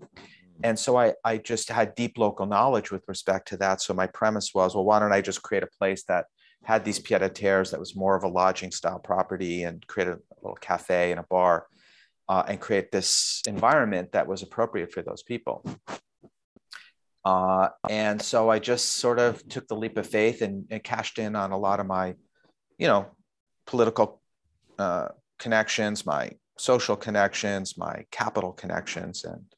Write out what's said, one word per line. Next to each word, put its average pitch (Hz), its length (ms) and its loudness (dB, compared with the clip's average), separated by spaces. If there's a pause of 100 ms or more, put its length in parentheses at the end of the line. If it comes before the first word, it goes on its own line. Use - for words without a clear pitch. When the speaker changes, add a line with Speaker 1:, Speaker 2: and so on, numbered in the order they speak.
Speaker 1:
Mm. - 200 -20 (400)
Speaker 2:
And 113 160 2
so 123 180 4
I, 120 160 6 (120)
I 113 120 0
just 110 320 -4
had 110 260 0
deep 120 220 -4
local 104 280 0
knowledge 107 440 2
with 95 200 -8
respect 95 400 -2
to 98 80 -8
that. 95 240 2
So - 120 -2
my 92 140 0
premise 107 480 -2
was, 92 180 4
well, 95 120 0
why 107 140 6
don't 104 120 4
I 98 80 6
just 95 240 -2
create 98 200 -2
a - 140 -8
place 95 280 0
that 90 220 0 (360)
had 110 200 2
these 104 140 -2
pied-à-terres 95 760 2
that 73 80 -4
was 90 160 -12
more 98 200 2
of 92 80 0
a 98 40 0
lodging 92 440 0
style 87 260 -4
property 90 680 -2
and 85 220 -8
create 92 220 -4
a 87 100 -4 (240)
little 101 140 -10
cafe 90 560 0
and 85 80 -4
a 87 100 -10
bar, 90 380 4 (600)
uh, 92 200 2
and 98 120 -4
create 98 320 -2
this - 560 0
environment 101 640 2
that 95 140 2
was 95 140 -6
appropriate 98 500 -4
for 90 120 -8
those - 180 -10
people. - 420 -8 (1600)
Uh, 95 460 4 (200)
and 107 320 0
so 113 280 2
I 110 100 4
just 120 340 0
sort 120 260 2
of 120 300 2
took - 180 -10
the 110 80 -6
leap 110 220 -6
of 104 100 -2
faith 113 340 2
and, 98 300 -4
and - 120 -8
cashed - 360 -4
in 107 160 -4
on 98 160 -2
a 95 60 -2
lot 101 220 0
of 98 60 -4
my, 92 300 -2 (640)
you 175 80 0
know, 101 200 4 (600)
political, 110 540 2 (580)
uh, 90 300 -2 (280)
connections, 110 680 0
my 69 260 -2 (260)
social 120 380 2
connections, 101 840 0
my - 320 -8
capital 98 440 -4
connections, 87 680 -8
and 85 200 -14 (140)